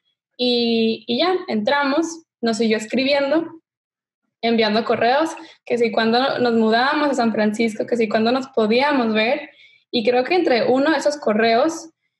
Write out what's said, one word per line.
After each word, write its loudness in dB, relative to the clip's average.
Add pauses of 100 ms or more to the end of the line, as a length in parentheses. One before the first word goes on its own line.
(360)
y, 0
y -4
ya, 2 (140)
entramos, -2 (180)
nos -2
siguió 2
escribiendo, -2 (800)
enviando 0
correos, 0 (340)
que -2
si 0
cuando 0
nos 0
mudábamos 2
a -2
San 0
Francisco, -2
que -2
si 0
cuando 0
nos -4
podíamos 0
ver, -2 (400)
y -2
creo 2
que -2
entre 2
uno 2
de 2
esos 0
correos, 0 (300)